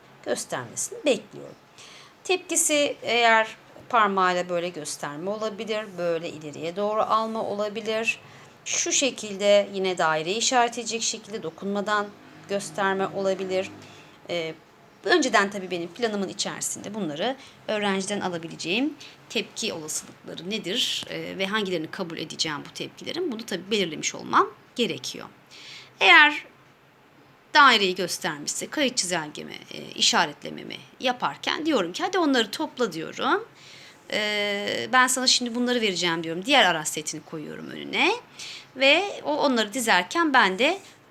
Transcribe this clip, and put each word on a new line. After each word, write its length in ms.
göstermesini 800
bekliyorum. 500
Tepkisi 800
eğer 540
parmağıyla 600
böyle 200
gösterme 600
olabilir, 560
böyle 300
ileriye 480
doğru 260
alma 420
olabilir. 760
Şu 280
şekilde 800
yine 260
daireyi 380
işaret 420
edecek 240
şekilde 400
dokunmadan 640
gösterme 580
olabilir. 640
Ee, 240
önceden 460
tabii 200
benim 180
planımın 400
içerisinde 640
bunları 420
öğrenciden 520
alabileceğim 720
tepki 440
olasılıkları 800
nedir, 600
e, 280
ve 80
hangilerini 440
kabul 280
edeceğim 400
bu 40
tepkilerin, 580
bunu 140
tabii 240
belirlemiş 440
olmam 340
gerekiyor. 500
Eğer 440
daireyi 400
göstermişse 760
kayıt 260
çizelgemi, 580
e, 100
işaretlememi 920
yaparken 640
diyorum 260
ki, 100
"Hadi 160
onları 320
topla." 420
diyorum. 560
"Ee, 800
ben 140
sana 200
şimdi 280
bunları 260
vereceğim." 440
diyorum. 200
Diğer 200
araç 240
setini 360
koyuyorum 460
önüne. 420
Ve 480
o, 120
onları 360
dizerken 600
ben 260
de 220